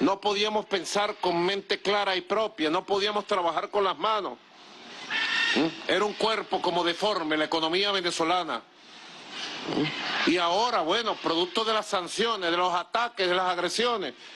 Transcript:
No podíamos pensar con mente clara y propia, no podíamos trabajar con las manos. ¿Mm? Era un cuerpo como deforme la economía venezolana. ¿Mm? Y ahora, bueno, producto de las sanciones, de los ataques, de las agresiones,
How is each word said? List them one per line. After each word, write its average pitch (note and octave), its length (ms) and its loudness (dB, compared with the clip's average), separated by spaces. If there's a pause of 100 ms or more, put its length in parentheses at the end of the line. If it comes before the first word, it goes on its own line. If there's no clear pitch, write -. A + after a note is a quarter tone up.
No F#3+ 200 2
podíamos G#3 460 0
pensar G3+ 540 -2
con F3 240 2
mente G3 360 -2
clara G3 360 2
y F3 60 -2
propia, G3+ 480 0
no F#3 140 0
podíamos G3+ 420 0
trabajar F3+ 440 0
con G3+ 140 2
las F3 120 2
manos. F3+ 420 -2 (1160)
¿Mm? D3+ 360 -2
Era F#3 140 2
un G#3 100 -2
cuerpo G3+ 460 0
como F3 220 0
deforme E3+ 540 0
la D#3 80 2
economía E3 480 0
venezolana. E3+ 680 0 (1120)
¿Mm? - 540 0
Y F3 80 4
ahora, G3 420 2
bueno, G3 340 2
producto F3 500 0
de A3 80 0
las G#3+ 140 0
sanciones, F#3+ 640 0
de E3+ 60 2
los F3+ 180 2
ataques, G3+ 540 0
de F3 60 2
las F#3 160 2
agresiones, F3+ 640 0 (220)